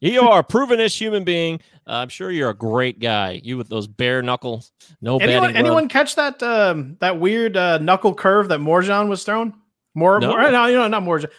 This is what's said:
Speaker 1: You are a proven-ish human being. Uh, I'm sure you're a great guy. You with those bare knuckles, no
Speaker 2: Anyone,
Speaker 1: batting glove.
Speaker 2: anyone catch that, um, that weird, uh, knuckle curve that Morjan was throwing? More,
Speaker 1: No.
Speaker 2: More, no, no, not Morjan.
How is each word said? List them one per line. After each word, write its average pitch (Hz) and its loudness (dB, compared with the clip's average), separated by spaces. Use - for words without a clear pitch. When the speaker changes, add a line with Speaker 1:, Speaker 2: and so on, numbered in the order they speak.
Speaker 1:
You 240 0
are 220 6
a - 0
proven-ish 233 0
human 208 -4
being. 165 -2
Uh, - -12
I'm 120 -6
sure 185 -10
you're 143 -2
a 104 -4
great 113 -2
guy. 104 -2
You 127 -10
with 110 -10
those 107 -6
bare 123 -2
knuckles, 123 -6
no 123 -2
Speaker 2:
Anyone, - 2
Speaker 1:
batting 359 0
glove. 233 2
Speaker 2:
anyone 311 2
catch 285 0
that, 285 -4
um, 185 -2
that 180 -2
weird, 208 0
uh, 175 2
knuckle 185 2
curve 196 2
that 151 0
Morjan 185 0
was 196 -6
throwing? 220 -4
More, 185 4
Speaker 1:
No. 240 0
Speaker 2:
More, 226 0
no, 285 4
no, 247 2
not 214 -2
Morjan. 160 -4